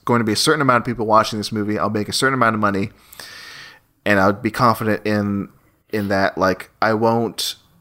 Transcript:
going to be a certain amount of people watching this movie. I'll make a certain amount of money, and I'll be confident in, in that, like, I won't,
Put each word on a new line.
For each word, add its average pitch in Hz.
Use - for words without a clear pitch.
going 120
to 110
be 107
a 101
certain 156
amount 123
of -
people 113
watching 107
this 101
movie. 104
I'll 95
make 104
a -
certain 135
amount 113
of 107
money, 98
and 101
I'll 101
be 104
confident 107
in, 101
in 104
that, 98
like, 92
I 110
won't, 113